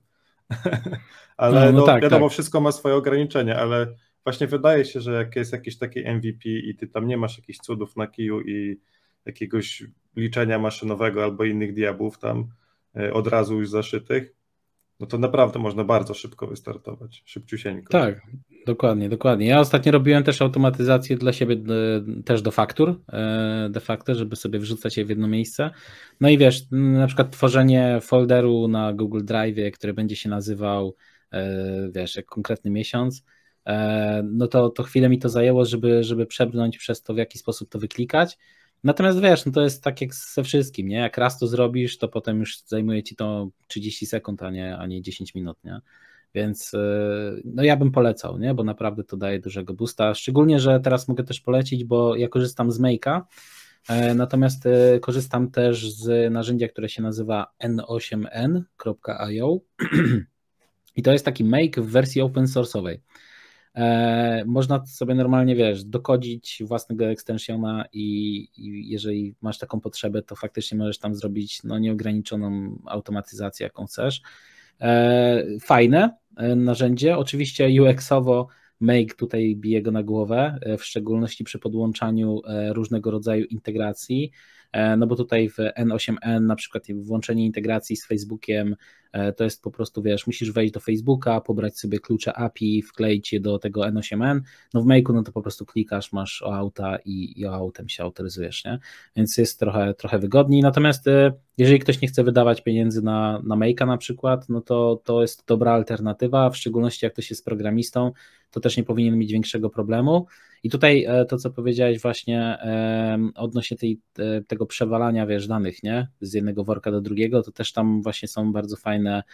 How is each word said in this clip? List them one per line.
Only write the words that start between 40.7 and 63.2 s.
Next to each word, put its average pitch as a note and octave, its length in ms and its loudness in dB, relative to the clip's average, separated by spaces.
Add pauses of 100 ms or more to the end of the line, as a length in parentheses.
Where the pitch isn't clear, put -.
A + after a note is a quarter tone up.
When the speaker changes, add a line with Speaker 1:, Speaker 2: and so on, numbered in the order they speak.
Speaker 2:
nie? G#2 80 -4
Jak A#2 220 -4
raz B2+ 200 0
to A#2+ 80 -2
zrobisz, A#2+ 520 0
to A2 100 -2
potem A2 320 -4
już - 260 -8
zajmuje G#2+ 360 -2
ci G#2+ 140 -14
to G#2 320 -6 (200)
trzydzieści G#2+ 380 -10
sekund, G2+ 360 -8
a F#2 80 -10
nie, F#2 260 -8
a F2+ 100 -10
nie F#2 160 -8
dziesięć F#2+ 320 -12
minut, F2+ 300 -10
nie? F2+ 160 -14 (540)
Więc, G#2 400 -6
e, G#2 40 -4 (640)
no A#2+ 180 -4
ja D3 140 4
bym C#3 160 2
polecał, A2 460 0
nie? B2+ 160 -2
Bo A#2+ 100 -2
naprawdę G#2+ 400 -4
to - 120 -12
daje G2 240 -4
dużego G2 340 -10
boosta, G#2+ 400 -2
szczególnie, D3 460 4
że C3 200 4
teraz B2+ 280 0
mogę B2+ 160 -2
też B2+ 160 -10
polecić, C3 440 0
bo A#2 320 2
ja A#2+ 120 -2
korzystam B2 440 0
z A2+ 80 -2
Make'a, C3 420 0 (640)
e, A#2+ 260 2
natomiast, C3 520 0
e, B2 340 6
korzystam B2+ 500 -2
też A#2 420 0
z A#2 400 0
narzędzia, A#2 360 -2
które - 200 -8
się A2+ 140 -8
nazywa A2 560 -4
N A#2 280 -4
osiem A2+ 440 -6
N D#3 340 -2 (120)
kropka G#2+ 540 -8
I A2 100 -4
O D#3+ 200 0 (640)
<clears throat> - 720 -20
i B2+ 60 -2
to C3 100 6
jest C#3+ 120 2
taki B2+ 200 -2
Make C3+ 360 2
w A2 100 -4
wersji C3 300 2
open C3 240 2
source'owej. A#2+ 540 -2 (760)